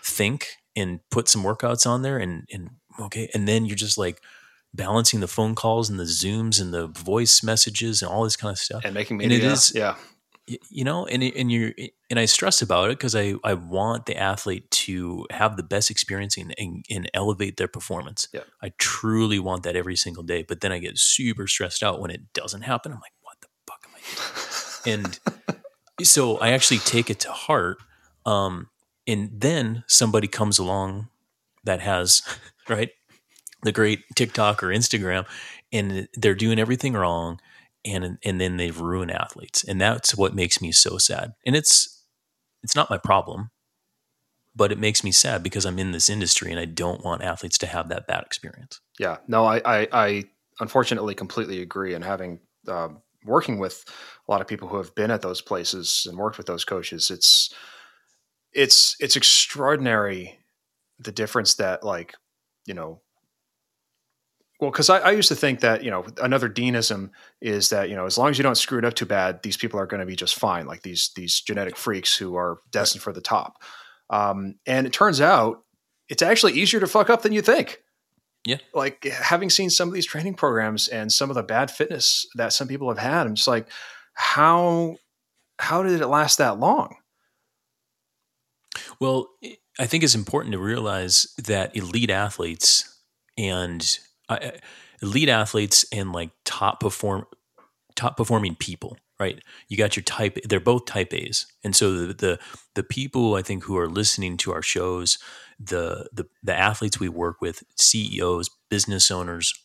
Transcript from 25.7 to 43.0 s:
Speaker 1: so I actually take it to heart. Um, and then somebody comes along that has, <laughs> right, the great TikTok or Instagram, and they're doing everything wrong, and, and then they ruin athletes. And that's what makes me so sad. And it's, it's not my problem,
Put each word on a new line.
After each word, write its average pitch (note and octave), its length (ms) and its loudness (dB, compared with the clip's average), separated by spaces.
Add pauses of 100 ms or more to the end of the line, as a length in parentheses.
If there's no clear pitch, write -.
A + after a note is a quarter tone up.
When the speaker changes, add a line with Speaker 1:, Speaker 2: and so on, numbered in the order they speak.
Speaker 1:
so C3 360 6
I A2+ 120 4
actually C3 300 4
take A#2 300 2
it G#2 100 -4
to - 120 -8
heart. F#2 460 0 (480)
Um, F#2+ 420 0 (380)
and G#2+ 240 -2 (100)
then A#2+ 460 0
somebody G#2+ 420 4
comes G#2 300 0
along F#2+ 500 -4 (560)
that F#2 160 -2
has, F2+ 420 2 (240)
<laughs> - 220 -20
right, A2+ 220 -2 (720)
the G#2+ 100 0
great G#2+ 280 2 (140)
TikTok G#2+ 480 2
or F#2 60 -2
Instagram, F#2+ 580 0 (460)
and G2 420 -2
they're G#2+ 200 4
doing A2 240 2
everything B2 360 0
wrong, E2+ 460 -2 (440)
and, F#2 400 -6
and F#2 160 0
then F2+ 180 0
they F2 120 -2
ruin E2+ 400 -4
athletes. - 540 -6
And F#2+ 160 -2
that's A2 360 2
what G2 180 2
makes F2+ 260 0
me E2 120 -6
so - 260 4
sad. - 340 0 (140)
And C#3+ 100 4
it's, - 480 4 (580)
it's - 140 -4
not D3+ 140 2
my G2 80 0
problem, G2 520 0 (1040)